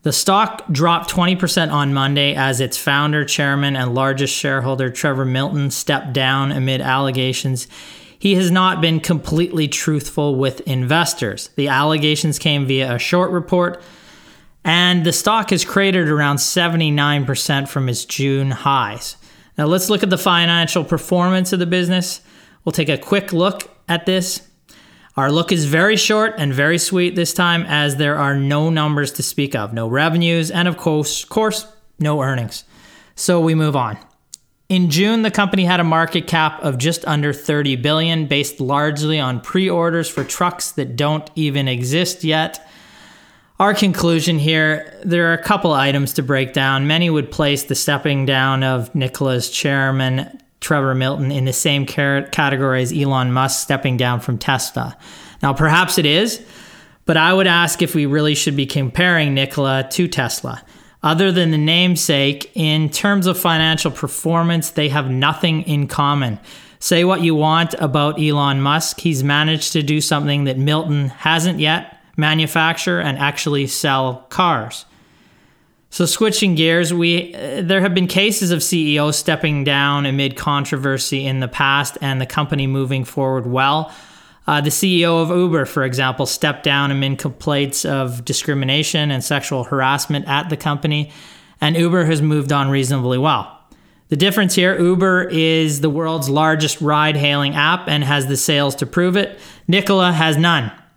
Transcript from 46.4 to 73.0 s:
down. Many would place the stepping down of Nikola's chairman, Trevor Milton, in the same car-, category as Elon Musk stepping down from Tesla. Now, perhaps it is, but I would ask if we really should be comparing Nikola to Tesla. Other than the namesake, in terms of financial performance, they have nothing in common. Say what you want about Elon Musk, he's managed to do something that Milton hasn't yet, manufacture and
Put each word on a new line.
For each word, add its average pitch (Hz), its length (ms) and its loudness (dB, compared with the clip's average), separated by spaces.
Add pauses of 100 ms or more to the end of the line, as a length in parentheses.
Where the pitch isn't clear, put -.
down. 135 360 0
Many 165 240 2
would 147 180 0
place 143 360 -2
the 135 100 -2
stepping 139 500 0
down 135 380 2
of 127 320 -2
Nikola's 131 560 -2
chairman, 135 880 -2 (200)
Trevor 135 340 0
Milton, 135 360 -2
in 131 140 -2
the 127 80 -2
same 143 320 0
car-, 139 380 0
category 135 580 0
as 123 100 -2
Elon 135 400 0
Musk 131 300 0
stepping 131 360 -2
down 123 220 0
from 120 200 -4
Tesla. - 580 -2 (460)
Now, 139 100 0
perhaps 165 460 2
it 147 80 2
is, 196 360 0 (600)
but 160 120 2
I 170 180 4
would 190 100 4
ask 170 380 4
if 151 100 -2
we 147 140 2
really 151 260 2
should 143 220 0
be 139 100 0
comparing 151 680 0
Nikola 135 560 0
to 175 160 0
Tesla. - 580 -6 (380)
Other 165 280 2
than 170 200 2
the 156 80 2
namesake, 156 960 2
in 156 340 2
terms 196 380 0
of 185 100 0
financial 160 540 0
performance, 165 800 -2
they 151 180 0
have 135 220 -2
nothing 151 520 0
in 143 220 0
common. 143 540 0 (400)
Say 175 240 2
what 185 180 2
you 165 140 2
want 160 400 2
about 147 440 0
Elon 143 400 2
Musk, 147 420 0
he's 143 220 0
managed 151 500 0
to 156 100 0
do 151 180 0
something 143 440 0
that 131 120 0
Milton 147 520 0
hasn't 160 500 0
yet, 156 400 -2 (180)
manufacture 160 840 0
and 143 180 -2